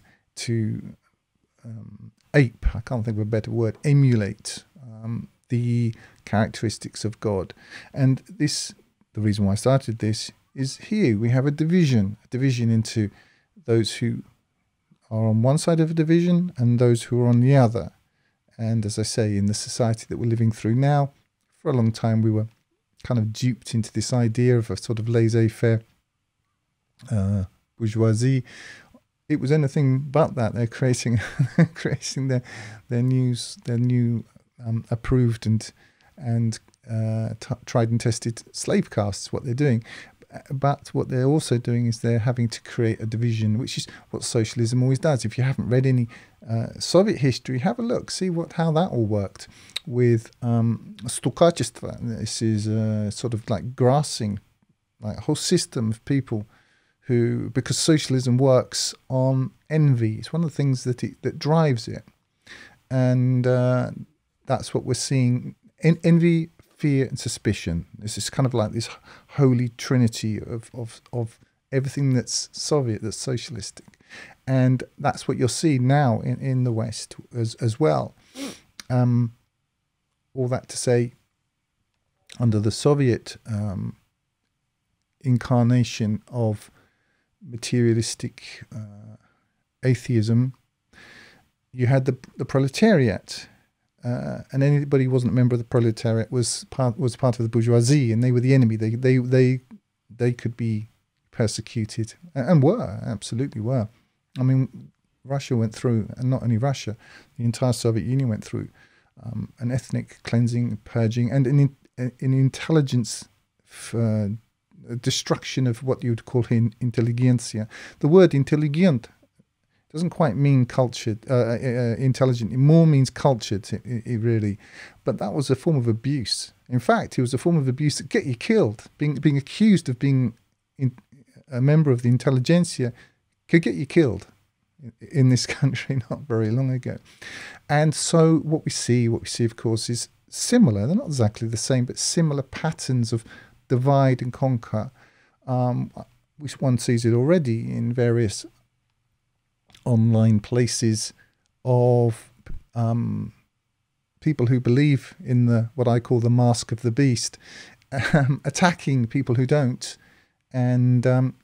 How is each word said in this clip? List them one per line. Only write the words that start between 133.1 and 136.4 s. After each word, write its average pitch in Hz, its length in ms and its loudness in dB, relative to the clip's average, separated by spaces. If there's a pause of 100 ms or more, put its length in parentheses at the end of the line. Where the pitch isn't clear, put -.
could 170 140 6
get 240 140 -2
you 151 100 -6
killed 120 400 0 (560)
in, 120 180 -18
in 127 300 2
this 123 160 2
<laughs> - 120 -8
country 135 420 -2 (100)
not 147 100 -6
very 113 300 -2